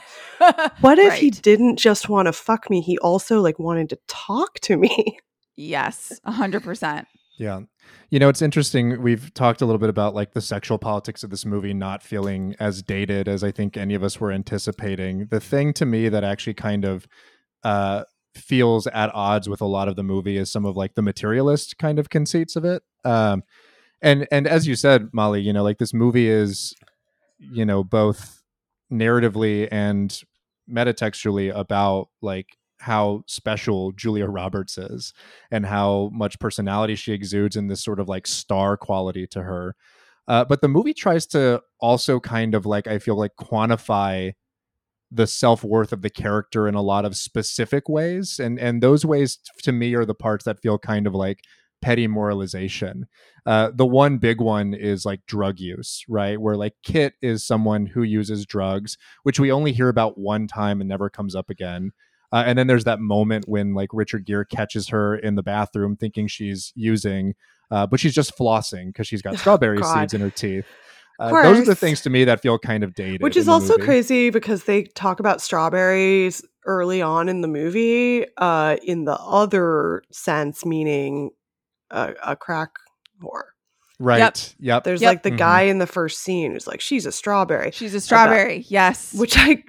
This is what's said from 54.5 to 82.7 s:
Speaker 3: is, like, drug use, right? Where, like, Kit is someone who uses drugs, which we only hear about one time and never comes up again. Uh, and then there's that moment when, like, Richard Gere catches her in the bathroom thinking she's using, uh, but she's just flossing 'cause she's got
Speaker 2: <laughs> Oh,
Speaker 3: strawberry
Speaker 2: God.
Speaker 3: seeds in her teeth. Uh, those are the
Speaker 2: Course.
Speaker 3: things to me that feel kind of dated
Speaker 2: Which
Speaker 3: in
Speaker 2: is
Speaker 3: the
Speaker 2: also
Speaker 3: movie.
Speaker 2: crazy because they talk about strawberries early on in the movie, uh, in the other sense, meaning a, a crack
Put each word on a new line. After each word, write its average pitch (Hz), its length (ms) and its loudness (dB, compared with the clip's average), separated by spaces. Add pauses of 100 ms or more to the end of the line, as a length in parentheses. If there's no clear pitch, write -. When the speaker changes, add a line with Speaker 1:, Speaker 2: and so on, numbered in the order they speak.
Speaker 3:
is, 101 300 -4
like, 98 220 -8
drug 98 340 -4
use, - 480 -12
right? 104 320 -4
Where, 107 160 0
like, 104 260 -4
Kit 147 400 0
is 113 240 -2
someone 107 400 0
who 120 160 -4
uses 107 420 -2
drugs, 98 540 -4 (240)
which - 160 -2
we 139 140 2
only 147 200 0
hear 123 160 2
about 113 300 0
one 104 300 -4
time 101 320 -4
and 98 80 -6
never 98 220 -4
comes 98 260 -10
up 92 120 -8
again. 92 440 -8 (420)
Uh, 117 120 2
and 123 120 2
then 127 80 2
there's 123 180 4
that 113 140 0
moment 107 480 0
when, 101 280 -2
like, 98 180 -4
Richard 107 320 -4
Gere 101 220 -4
catches 104 420 -6
her 107 260 0
in 107 200 -4
the 98 80 -2
bathroom 104 540 -2
thinking 107 320 -6
she's 98 460 -10
using, 101 600 -2 (360)
uh, 101 160 0
but 113 140 0
she's 147 140 0
just 151 240 0
flossing 104 560 -2
'cause 110 120 -6
she's 107 140 -6
got 95 140 -6
Speaker 2:
<laughs> - 0 -
Oh, - 20 -6
Speaker 3:
strawberry 131 440 4
Speaker 2:
God. 160 200 2
Speaker 3:
seeds 151 140 -2
in 104 80 0
her 98 80 0
teeth. 98 340 -6 (560)
Uh, 117 80 -4 (140)
those 208 160 10
are - 20 6
the 247 60 4
Speaker 2:
Course. 196 120 4
Speaker 3:
things 156 220 2
to 135 100 -2
me 127 140 6
that 120 160 4
feel 117 180 2
kind 110 240 -2
of 92 120 -4
dated 95 260 -6
Speaker 2:
Which 294 160 2
Speaker 3:
in 359 40 4
Speaker 2:
is 311 60 2
Speaker 3:
the 339 60 6
Speaker 2:
also 330 220 6
Speaker 3:
movie. 427 80 4
Speaker 2:
crazy 247 480 4
because 214 340 -2
they 202 200 0
talk 190 360 -4
about 202 220 0
strawberries 185 1000 2 (220)
early 185 380 -2
on 165 260 0
in 185 140 -2
the 165 60 -2
movie, 233 760 0 (140)
uh, 156 440 2
in 170 220 -4
the 143 160 -2
other 170 880 0
sense, 151 540 -4
meaning 147 640 -2 (600)
a, 104 240 -4 (100)
a 127 100 -4
crack 160 360 -6 (520)